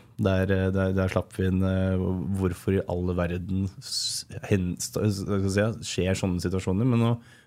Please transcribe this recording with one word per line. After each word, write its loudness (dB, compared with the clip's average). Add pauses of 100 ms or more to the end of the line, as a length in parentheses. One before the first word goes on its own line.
(180)
Der, 2
eh, 2
der, 0
der 2
slapp -2
vi -2
inn, 2
eh, 2
hvorfor 0
i 2
all -2 (100)
verden -2 (120)
s-, -6 (180)
hen-, 0
sta-, -6
hva 0
skal 0
jeg 2
si, -4
skjer 2
sånne 0
situasjoner? 0
Men 4
nå 4 (340)